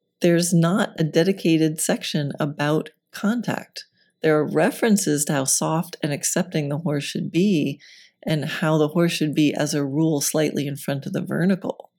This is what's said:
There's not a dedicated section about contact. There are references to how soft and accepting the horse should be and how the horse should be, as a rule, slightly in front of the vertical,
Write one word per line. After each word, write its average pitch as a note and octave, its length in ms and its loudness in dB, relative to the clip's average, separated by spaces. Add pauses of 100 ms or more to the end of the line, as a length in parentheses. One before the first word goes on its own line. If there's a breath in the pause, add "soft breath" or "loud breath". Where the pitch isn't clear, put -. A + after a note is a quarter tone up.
(200)
There's F3 320 4
not F3 460 4
a E3 60 0
dedicated D#3+ 760 2
section - 580 -2
about D3 520 -2 (220)
contact. - 720 -4 (360)
There D3+ 160 4
are C#3+ 80 0
references E3 800 2
to E3 60 -2
how C3+ 120 0
soft D#3+ 580 -2
and D3 100 -2
accepting D#3 560 -2
the F3 100 -4
horse D3 260 -2
should - 260 -6
be D#3+ 500 2 (460 loud breath)
and D#3 180 0
how D#3+ 320 0
the D3+ 120 4
horse E3+ 240 2
should D#3 220 -2
be, D3+ 200 2
as D3 180 -2
a C#3+ 120 -2
rule, D3 360 0
slightly D3 460 0
in C#3+ 100 -6
front C#3 300 -6
of - 60 -6
the C3+ 100 -4
vertical, E3 760 -2